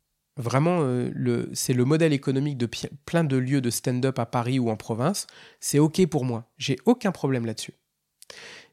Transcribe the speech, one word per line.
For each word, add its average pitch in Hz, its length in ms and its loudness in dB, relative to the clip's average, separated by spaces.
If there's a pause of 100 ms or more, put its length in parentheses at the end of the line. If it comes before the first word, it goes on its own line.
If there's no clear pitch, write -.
(380)
Vraiment, 143 440 2
euh, 123 320 0
le, 120 400 -2
c'est - 200 -2
le 123 100 4
modèle 156 300 4
économique 139 440 -2
de 117 80 -2
pi-, - 220 -8 (180)
plein 170 200 2
de 135 100 0
lieux 131 260 2
de 120 80 0
stand-up 127 480 -2
à 117 80 -2
Paris 127 340 -2
ou 117 100 0
en 107 80 -2
province. 123 500 -4 (320)
C'est - 180 0
OK 156 300 4
pour 143 160 -2
moi. 117 340 -6
J'ai 180 280 -2
aucun 226 260 2
problème 131 340 -2
là-dessus. - 280 -8 (1000)